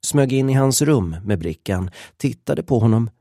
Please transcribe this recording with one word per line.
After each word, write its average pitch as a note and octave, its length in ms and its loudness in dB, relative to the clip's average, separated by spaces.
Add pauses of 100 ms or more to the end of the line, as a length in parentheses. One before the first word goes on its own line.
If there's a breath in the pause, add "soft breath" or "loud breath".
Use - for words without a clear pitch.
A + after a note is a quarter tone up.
smög C#3 260 0
in C3+ 180 0
i - 20 0
hans C3+ 300 2
rum A2 420 0
med G#2 140 0
brickan, F2+ 520 -6 (260 loud breath)
tittade - 460 -4
på B2+ 160 0
honom A2+ 320 2 (100)